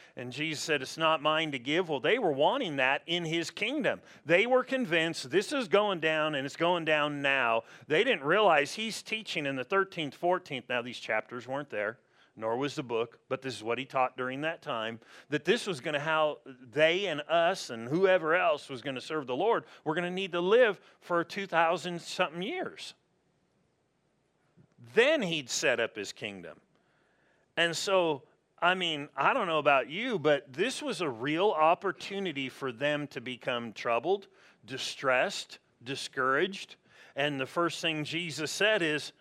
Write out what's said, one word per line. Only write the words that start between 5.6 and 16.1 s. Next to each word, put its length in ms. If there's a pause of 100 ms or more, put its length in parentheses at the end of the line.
going 320
down, 340
and 140
it's 100
going 280
down 360
now. 400 (240)
They 180
didn't 200
realize 500
he's 300
teaching 420
in 100
the 80
thirteenth, 520
fourteenth. 520
Now, 140
these 180
chapters 480
weren't 220
there, 300 (400)
nor 160
was 200
the 80
book, 340 (120)
but 120
this 140
is 80
what 160
he 60
taught 300
during 260
that 200
time, 380 (300)
that 140
this 220
was 160
gonna 180
how 460